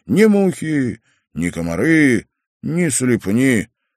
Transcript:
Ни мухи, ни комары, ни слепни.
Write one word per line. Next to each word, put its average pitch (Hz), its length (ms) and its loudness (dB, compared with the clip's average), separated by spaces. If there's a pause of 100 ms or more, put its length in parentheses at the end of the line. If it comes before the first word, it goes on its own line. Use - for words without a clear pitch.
Ни 165 200 2
мухи, 165 760 0 (320)
ни 85 180 -4
комары, 110 760 0 (360)
ни 165 260 -4
слепни. 120 800 0 (280)